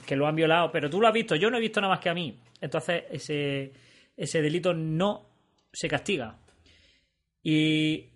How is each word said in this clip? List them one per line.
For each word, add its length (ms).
que 120
lo 100
han 80
violado, 340
pero 200
tú 100
lo 80
has 60
visto, 220
yo 140
no 80
he 40
visto 180
nada 140
más 80
que 80
a 40
mí. 240
Entonces, 500
ese, 640
ese 240
delito 320
no 560
se 160
castiga. 520
Y 760